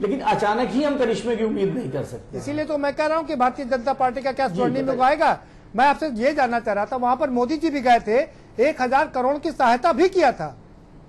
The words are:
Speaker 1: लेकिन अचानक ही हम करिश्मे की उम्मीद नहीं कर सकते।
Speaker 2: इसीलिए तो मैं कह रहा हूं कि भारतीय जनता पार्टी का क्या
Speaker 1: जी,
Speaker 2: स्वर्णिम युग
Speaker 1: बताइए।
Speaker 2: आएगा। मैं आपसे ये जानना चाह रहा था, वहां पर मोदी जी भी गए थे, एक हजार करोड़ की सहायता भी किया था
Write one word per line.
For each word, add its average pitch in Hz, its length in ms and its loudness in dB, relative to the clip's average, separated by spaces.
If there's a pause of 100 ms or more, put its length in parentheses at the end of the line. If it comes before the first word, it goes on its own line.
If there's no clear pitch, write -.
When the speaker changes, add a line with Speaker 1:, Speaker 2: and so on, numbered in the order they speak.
Speaker 1:
लेकिन 202 200 -2
अचानक 208 500 0
ही 240 120 0
हम 285 160 0
करिश्मे 233 380 0
की 214 80 -2
उम्मीद 196 300 0
नहीं 226 160 -6
कर 135 140 -4
सकते। 117 340 -12
Speaker 2:
इसीलिए 294 260 -4
तो 302 140 -2
मैं 285 160 -2
कह 302 120 0
रहा 311 120 0
हूं 320 60 -2
कि 302 120 -4
भारतीय 254 300 0
जनता 247 260 0
पार्टी 262 280 -2
का 262 120 -2
क्या 262 160 0
Speaker 1:
जी, 180 60 -6
Speaker 2:
स्वर्णिम 240 220 0
युग 269 100 -2
Speaker 1:
बताइए। 254 160 0
Speaker 2:
आएगा। 277 360 2 (380)
मैं 254 100 4
आपसे 285 220 2
ये 254 260 0
जानना 240 260 0
चाह 214 140 -2
रहा 202 120 0
था, 262 100 -6
वहां 247 200 0
पर 294 140 -2
मोदी 247 260 0
जी 311 140 -2
भी 277 100 -4
गए 240 200 4
थे, 214 180 0 (500)
एक 302 140 -2
हजार 262 320 2
करोड़ 269 240 0
की 320 120 -4
सहायता 247 420 2
भी 311 160 4
किया 349 240 4
था 143 240 -10 (520)